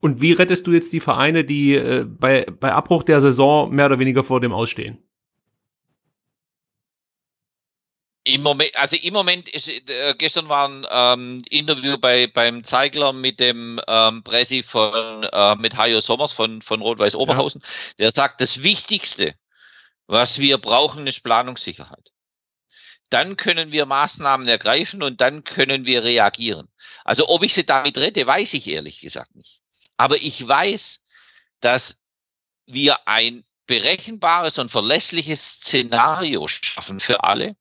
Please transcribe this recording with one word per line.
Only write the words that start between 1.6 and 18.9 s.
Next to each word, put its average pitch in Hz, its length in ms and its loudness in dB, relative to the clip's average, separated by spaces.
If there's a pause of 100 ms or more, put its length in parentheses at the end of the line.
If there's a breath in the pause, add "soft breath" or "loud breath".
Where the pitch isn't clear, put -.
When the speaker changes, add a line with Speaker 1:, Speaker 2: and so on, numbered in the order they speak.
Speaker 1:
äh, 127 320 0
bei, 131 380 2
bei 107 280 -2
Abbruch 160 300 2
der 151 180 6
Saison 139 480 6
mehr 143 160 4
oder 135 140 4
weniger 131 240 2
vor 127 180 0
dem 120 100 -2
Ausstehen? 110 460 -6 (3250)
Speaker 2:
Im 139 180 0
Moment, 147 320 0
also 139 260 0
im 175 140 -8
Moment 180 340 -2
ist, - 200 -10
äh, 131 500 -4
gestern 156 320 -4
war 143 180 0
ein, 135 220 -10
ähm, 123 600 0
Interview 139 480 -2
bei, 123 260 4
beim 117 380 -2
Zeigler 139 500 -2
mit 131 260 -4
dem, 117 480 -2
ähm, 113 360 2
Pressi 123 400 -2
von, 110 580 -2
äh, 101 360 2
mit 110 200 -6
Hajo 113 220 2
Sommers 123 340 -2
von, 110 300 -4
von 110 180 -6
Rot-Weiß 104 320 0
Speaker 1:
Ja. - 60 -6
Speaker 2:
Oberhausen. 135 420 -2 (380 loud breath)
Der 110 100 2
sagt, 139 320 -2
das 127 220 -4
Wichtigste, 190 720 -2 (720 soft breath)